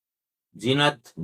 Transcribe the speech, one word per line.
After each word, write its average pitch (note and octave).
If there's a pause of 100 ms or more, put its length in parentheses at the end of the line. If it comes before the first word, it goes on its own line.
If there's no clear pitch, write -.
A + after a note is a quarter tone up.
(560)
জিনাত C#3+ (260)